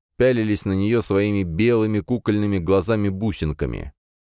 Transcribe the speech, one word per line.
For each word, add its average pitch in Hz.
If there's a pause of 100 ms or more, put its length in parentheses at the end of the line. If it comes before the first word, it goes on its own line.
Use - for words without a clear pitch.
(180)
пялились 113
на 101
нее 104
своими 101
белыми 107
кукольными 104
глазами-бусинками. 92 (300)